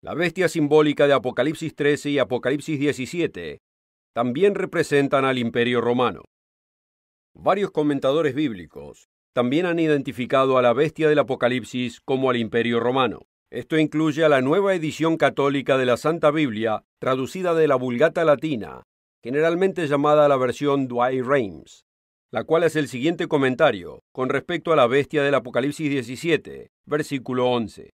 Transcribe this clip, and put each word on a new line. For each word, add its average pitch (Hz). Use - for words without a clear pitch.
La -
bestia 175
simbólica 151
de 143
Apocalipsis 135
trece 147
y 143
Apocalipsis 131
diecisiete 127
también 131
representan 143
al 131
imperio 120
romano. 120
Varios 180
comentadores 143
bíblicos 85
también 131
han 170
identificado 135
a 127
la 120
bestia 151
del 151
Apocalipsis 120
como 131
al 123
imperio 117
romano. 123
Esto 123
incluye 156
a 156
la 139
nueva 190
edición 160
católica 139
de 131
la 123
Santa 156
Biblia, 110
traducida 131
de 160
la 139
Vulgata 127
Latina, 120
generalmente 170
llamada 147
la 139
versión 135
Douay-Rheims, 120
la 117
cual 165
es 156
el 147
siguiente 165
comentario 131
con 131
respecto 156
a 156
la 131
bestia 143
del 139
Apocalipsis 135
diecisiete, 127
versículo 131
once. 110